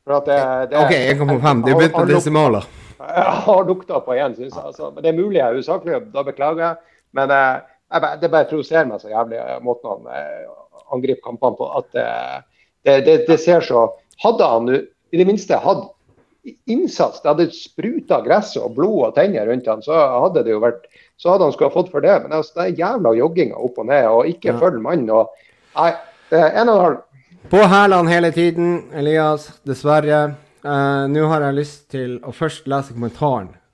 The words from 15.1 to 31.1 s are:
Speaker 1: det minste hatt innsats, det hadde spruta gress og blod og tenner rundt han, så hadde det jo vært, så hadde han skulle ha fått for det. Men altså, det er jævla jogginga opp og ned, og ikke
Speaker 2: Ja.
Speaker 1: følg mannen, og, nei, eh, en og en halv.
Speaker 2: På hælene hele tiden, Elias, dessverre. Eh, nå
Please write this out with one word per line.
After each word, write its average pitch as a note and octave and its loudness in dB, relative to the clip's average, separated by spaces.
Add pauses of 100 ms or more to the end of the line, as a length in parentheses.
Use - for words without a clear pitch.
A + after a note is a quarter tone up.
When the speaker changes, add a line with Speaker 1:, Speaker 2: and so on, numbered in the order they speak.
Speaker 1:
det F3+ 4
minste F#3+ 0
hatt - -2 (720)
innsats, A#3 -2
det D3 0
hadde D#3+ 2
spruta G3+ -6
gress E3+ 0
og A2+ -6
blod F3+ 0
og A2 -2
tenner C#3+ 0
rundt B2 -2
han, A2 -2
så D3+ -4 (200)
hadde D3+ 2
det A2+ -2
jo G#2+ 0
vært, - -2 (320)
så E3+ 0
hadde F#3 4
han C3+ 0
skulle C#3 0
ha - -4
fått F3+ -2
for C#3+ -2
det. F#3 4
Men C#3 -6
altså, D#3 -6
det E3+ -4
er E3+ -4
jævla F3+ 0
jogginga C#3+ 0
opp B2 -6
og A2 -8
ned, C3 2
og A#2 4
ikke E3+ -4
Speaker 2:
Ja. A#2+ -2
Speaker 1:
følg D3 0
mannen, C3 -2
og, A2 2 (460)
nei, D#3+ 2 (360)
eh, D#3+ 4
en A#3 0
og A3+ 4
en F#3 4
halv. D3+ 0 (440)
Speaker 2:
På F3+ 2
hælene F#3+ 4
hele E3+ 2
tiden, E3+ 0 (240)
Elias, D3+ 0 (160)
dessverre. D3+ 0 (420)
Eh, C#3 -2
nå D3+ 0